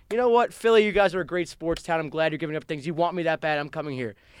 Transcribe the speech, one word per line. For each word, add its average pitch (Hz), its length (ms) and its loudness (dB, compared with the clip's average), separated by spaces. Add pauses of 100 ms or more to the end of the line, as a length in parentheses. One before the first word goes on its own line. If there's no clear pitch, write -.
(120)
You 214 60 -2
know 247 120 2
what? 233 240 4
Philly, 226 320 6
you 208 60 0
guys 190 240 2
are 185 60 -2
a 156 40 -4
great 170 220 -4
sports 165 360 -4
town. 165 180 0
I'm 151 80 -6
glad 156 240 0
you're 151 60 -4
giving 156 180 -6
up - 80 -10
things. 151 200 -8
You 170 80 -4
want 170 220 0
me 175 80 -4
that 160 180 -2
bad, 151 180 -2
I'm 147 100 -6
coming 147 260 -8
here." 117 200 -6 (240)